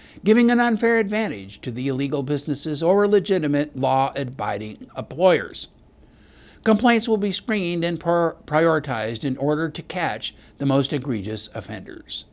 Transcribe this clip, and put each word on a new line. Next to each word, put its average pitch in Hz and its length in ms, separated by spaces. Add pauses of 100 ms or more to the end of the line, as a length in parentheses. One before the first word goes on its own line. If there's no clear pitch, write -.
(260)
giving 233 260
an 240 80
unfair 233 400
advantage 196 640
to 131 100
the 123 160
illegal 139 360
businesses 143 600
or 202 240
legitimate 156 720
law-abiding 127 1200
employers. 143 720 (960)
Complaints 220 420
will 220 80
be 202 160
screened 175 540
and 170 160
prior-, 170 340 (100)
prioritized 143 760
in 135 140
order 151 320
to 156 120
catch 143 540 (220)
the 139 80
most 139 260
egregious 113 640
offenders. - 800